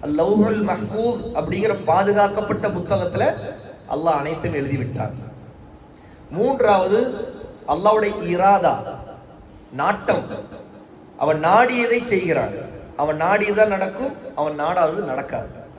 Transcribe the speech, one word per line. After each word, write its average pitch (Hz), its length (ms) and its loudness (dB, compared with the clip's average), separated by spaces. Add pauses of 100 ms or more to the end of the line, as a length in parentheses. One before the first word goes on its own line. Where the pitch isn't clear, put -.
அல்-லௌஹுல் 202 560 2 (100)
மஹ்ஃபூஸ் 220 500 -2 (180)
அப்படிங்கிற 196 340 0 (140)
பாதுகாக்கப்பட்ட 202 760 2 (100)
புத்தகத்துல 180 480 -2 (720)
அல்லாஹ் 156 280 0
அனைத்தையும் 156 380 -4
எழுதி 135 220 -2
விட்டான். - 340 -6 (1200)
மூன்றாவது 208 640 4 (760)
அல்லாஹ்வுடைய 208 400 4 (200)
இராதா, 180 420 4 (1040)
நாட்டம், 185 440 0 (1000)
அவன் 156 160 2 (100)
நாடியதை 240 500 4 (140)
செய்கிறான், 147 420 0 (460)
அவன் 156 240 0
நாடியதுதான் 208 500 4
நடக்கும், 202 380 -4 (260)
அவன் 151 240 -2
நாடாதது 175 480 2
நடக்காது. 127 400 -8 (280)